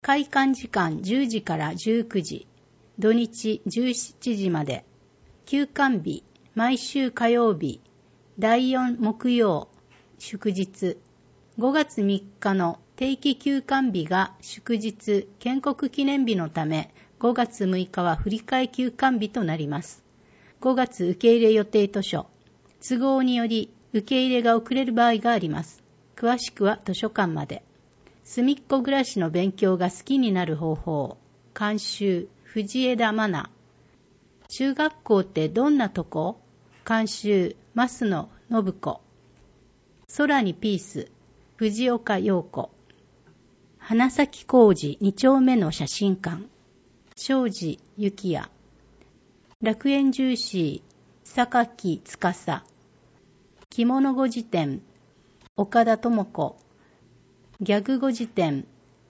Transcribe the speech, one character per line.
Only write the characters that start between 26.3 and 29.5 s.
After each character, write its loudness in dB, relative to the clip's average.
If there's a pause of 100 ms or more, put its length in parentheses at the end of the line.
し -8
く -4
は 2
図 -4
書 -4
館 0
ま -6
で。 -12 (600)
す -4
み 2
っ -6
こ 2
暮 0
ら 2
し -4
の 0
勉 0